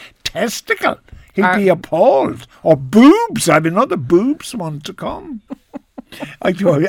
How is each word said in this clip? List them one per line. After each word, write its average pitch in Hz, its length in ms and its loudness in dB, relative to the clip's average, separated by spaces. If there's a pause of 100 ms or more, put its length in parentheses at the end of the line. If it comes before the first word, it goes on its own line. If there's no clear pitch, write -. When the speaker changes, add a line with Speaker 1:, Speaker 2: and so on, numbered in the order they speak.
(240)
Speaker 1:
testicle. - 720 -6 (360)
He'll 190 120 0
Speaker 2:
Are 185 120 2
Speaker 1:
be 202 100 2
appalled. 185 800 0 (160)
Or 160 140 4
boobs. 262 720 4
I've 156 180 2
another 233 300 -2
boobs 190 580 -2
one 160 260 -10
to - 120 -14
come. - 540 -12
<laughs> - 960 -18
I 185 120 -2
do. 170 360 0